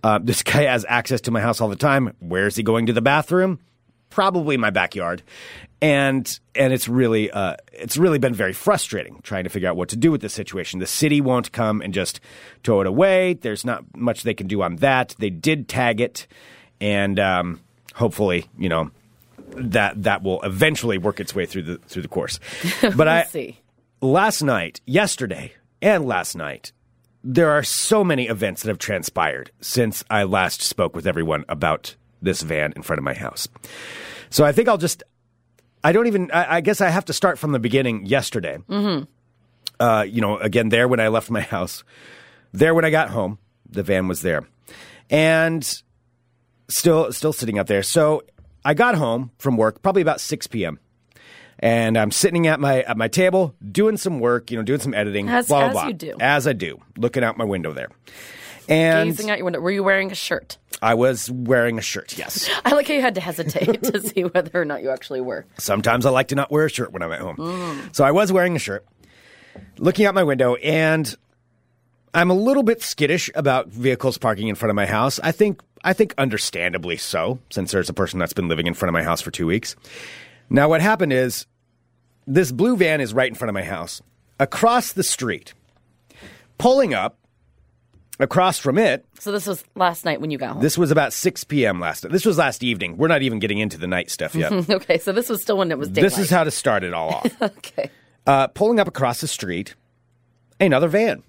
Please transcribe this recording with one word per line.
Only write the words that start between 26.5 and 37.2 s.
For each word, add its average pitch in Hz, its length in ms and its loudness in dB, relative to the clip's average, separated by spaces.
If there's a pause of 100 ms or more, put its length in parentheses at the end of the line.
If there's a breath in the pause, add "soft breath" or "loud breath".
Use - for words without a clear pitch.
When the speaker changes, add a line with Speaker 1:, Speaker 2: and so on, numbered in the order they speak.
Speaker 1:
there 151 280 4
are 147 100 2
so - 420 0
many 131 260 0
events 101 340 -4
that 110 60 -4
have 95 100 -4
transpired 78 720 -4 (100)
since 117 480 -2
I 104 140 2
last 92 400 0
spoke - 320 -2
with 80 100 -8
everyone 80 440 -2
about 78 460 -2 (240)
this 90 220 -2
van 76 340 -4
in - 60 -14
front 80 160 -4
of 69 60 -6
my 67 100 -6
house. - 340 -10 (840 loud breath)
So - 120 4
I 147 80 6
think 226 160 4
I'll 208 120 2
just, - 240 -4 (800)
I 156 80 6
don't 226 160 4
even, 185 240 0
I, 165 260 2
I 170 40 0
guess 202 200 0
I 185 80 4
have 180 160 0
to 160 80 -6
start 175 260 0